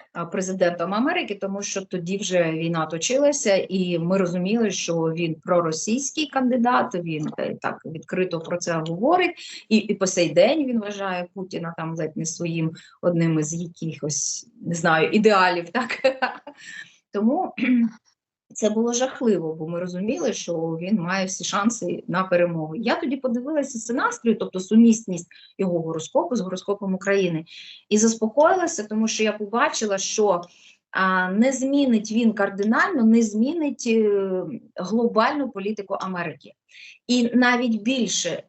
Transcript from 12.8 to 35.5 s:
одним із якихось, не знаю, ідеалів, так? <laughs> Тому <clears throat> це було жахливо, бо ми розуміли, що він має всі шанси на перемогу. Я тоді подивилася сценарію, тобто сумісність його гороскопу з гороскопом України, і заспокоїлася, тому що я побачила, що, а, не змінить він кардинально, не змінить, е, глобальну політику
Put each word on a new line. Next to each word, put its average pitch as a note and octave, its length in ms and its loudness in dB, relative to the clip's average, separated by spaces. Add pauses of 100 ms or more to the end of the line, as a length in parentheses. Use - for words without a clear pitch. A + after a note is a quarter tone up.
одним E3 380 2
із D#3 140 -2
якихось, D#3+ 920 -6 (140)
не E3+ 140 -4
знаю, D#3+ 340 4
ідеалів, F#3 600 4
так? A#3 340 -4
<laughs> C4 160 2 (920)
Тому B3 460 0
<clears throat> - 40 -4 (920)
це G#3+ 160 0
було A3+ 240 0
жахливо, A3 640 0
бо D#3+ 120 -8
ми E3+ 120 -4
розуміли, G#3 540 -2
що - 200 -6 (280)
він F#3 200 -2
має F#3 240 -2
всі F#3 180 -8
шанси F#3+ 640 -2
на F3+ 160 0
перемогу. E3+ 520 0
Я A#3+ 200 0
тоді C#4+ 220 -2
подивилася C4 640 -2
сценарію, B3 600 0
тобто F#3 200 -6
сумісність G#3+ 680 4 (300)
його F3 240 0
гороскопу D#3+ 540 -2
з G3 60 0
гороскопом F#3+ 520 -4
України, F#3 520 0 (440)
і G#3+ 80 4
заспокоїлася, C#4 840 2
тому A3 240 0
що A3 160 -2
я G#3+ 80 2
побачила, G#3+ 640 -2
що, G3 440 0 (500)
а, F#3 400 2
не A3+ 200 4
змінить C4 600 2
він A3+ 220 4
кардинально, A3 720 0
не A3+ 180 8
змінить, A#3+ 640 0
е, G3+ 560 2 (320)
глобальну A3+ 760 0
політику G3 440 -6